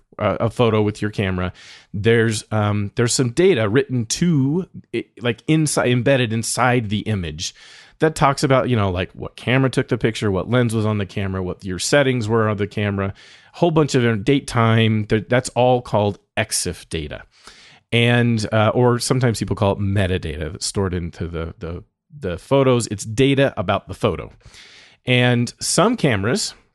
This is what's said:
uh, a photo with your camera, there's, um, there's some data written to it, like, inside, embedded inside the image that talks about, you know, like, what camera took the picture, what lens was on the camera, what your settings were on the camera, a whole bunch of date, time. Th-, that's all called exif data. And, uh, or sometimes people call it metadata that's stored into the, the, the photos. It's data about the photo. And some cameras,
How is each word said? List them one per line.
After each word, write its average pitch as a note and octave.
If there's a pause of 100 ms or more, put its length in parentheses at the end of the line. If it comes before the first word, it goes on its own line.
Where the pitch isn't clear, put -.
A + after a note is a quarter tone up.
(180)
uh, G2+
a A2+
photo A2
with G#2
your G#2
camera, F#2+ (400)
there's, A2+
um, G#2
there's A#2+
some B2
data C#3+
written B2
to E3 (240)
it, -
like, A#2+
inside, D#3
embedded B2
inside A#2
the G#2
image F2 (440)
that D#3
talks C#3
about, C3
you B2
know, G2+
like, F2+
what -
camera B2+
took B2+
the A#2+
picture, A2
what F#2
lens A#2+
was G#2+
on G#2+
the G2+
camera, F#2+
what F2+
your F#2
settings C3
were A2+
on G#2+
the G2+
camera, G2+ (460)
a -
whole F3
bunch D3+
of A#2
date, C#3
time. A2+
Th-, A2
that's B2
all B2
called G#2 (160)
exif -
data. D2+ (640)
And, A#2
uh, A2
or B2
sometimes B2+
people G2+
call G2
it -
metadata F2+
that's -
stored F#2+
into E2+
the, E2
the, E2+ (320)
the F2+
photos. C3
It's G#2
data C3
about G2
the F2
photo. D#2+ (720)
And B2
some A3
cameras, A#2 (200)